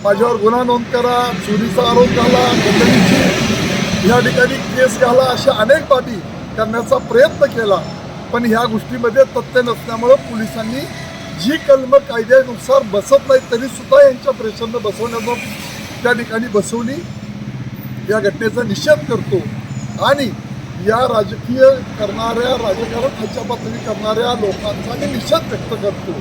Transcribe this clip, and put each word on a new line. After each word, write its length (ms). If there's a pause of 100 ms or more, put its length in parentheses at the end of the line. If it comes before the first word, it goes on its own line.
माझ्यावर 320
गुन्हा 280
नोंद 300
करा, 400 (140)
चोरीचा 440
आरोप 160
घाला, 460
दंगलीची 680 (880)
या 100
ठिकाणी 360
केस 440
घाला, 240
अशा 280
अनेक 380
बाबी 300 (380)
करण्याचा 400
प्रयत्न 480
केला. 360 (520)
पण 120
ह्या 200
गोष्टीमध्ये 580
तथ्य 380
नसल्यामुळं 540
पोलिसांनी 680 (600)
जी 140
कलमं 400
कायद्यानुसार 840
बसत 460
नाही 100 (120)
तरीसुद्धा 540
यांच्या 280
प्रेशरनं 480
बसवण्याचा 520 (680)
त्या 100
ठिकाणी 340
बसवली. 460 (1160)
या 100
घटनेचा 440
निषेध 480
करतो 240 (680)
आणि 200 (600)
या 280
राजकीय 460 (380)
करणाऱ्या, 680
राजकारण 400 (120)
खालच्या 240
पातळी 420
करणाऱ्या 540
लोकांचा 680
मी 60
निषेध 380
व्यक्त 340
करतो. 380